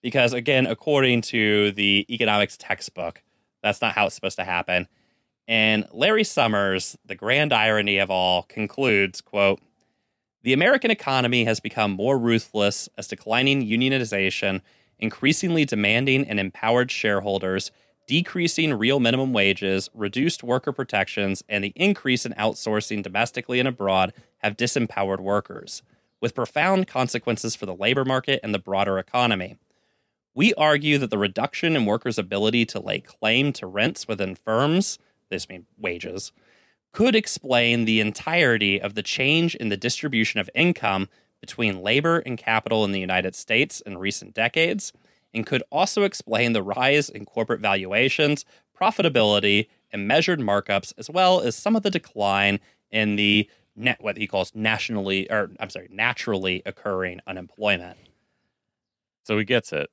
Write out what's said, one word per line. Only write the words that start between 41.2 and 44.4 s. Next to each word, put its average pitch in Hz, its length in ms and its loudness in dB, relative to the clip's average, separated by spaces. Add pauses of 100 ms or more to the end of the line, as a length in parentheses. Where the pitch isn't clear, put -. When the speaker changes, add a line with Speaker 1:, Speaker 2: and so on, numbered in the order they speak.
Speaker 1:
between 98 420 -4
labor 147 440 2
and 123 100 -6
capital 113 480 0
in 98 60 0
the 98 100 -2
United 92 360 -2
States - 460 -2
in 98 160 -12
recent 95 360 -6
decades, 165 580 0 (400)